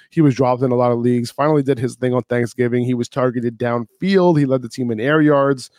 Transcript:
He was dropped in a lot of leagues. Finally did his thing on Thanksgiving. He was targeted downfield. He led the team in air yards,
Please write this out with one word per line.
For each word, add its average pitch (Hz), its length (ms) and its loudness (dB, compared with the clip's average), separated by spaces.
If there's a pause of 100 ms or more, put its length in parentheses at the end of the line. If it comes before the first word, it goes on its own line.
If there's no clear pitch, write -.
(120)
He 165 100 0
was 139 140 4
dropped 123 260 0
in 131 100 0
a 120 40 0
lot 123 160 2
of 120 80 0
leagues. 120 320 0
Finally 147 320 0
did 131 160 -2
his 117 160 -6
thing 127 180 -2
on 127 100 0
Thanksgiving. 120 600 -2
He 123 100 -2
was 120 160 -4
targeted 123 480 -4
downfield. 165 800 0
He 147 80 2
led 131 160 0
the 120 80 -12
team 123 220 -6
in 107 80 -4
air 147 220 2
yards, 139 580 2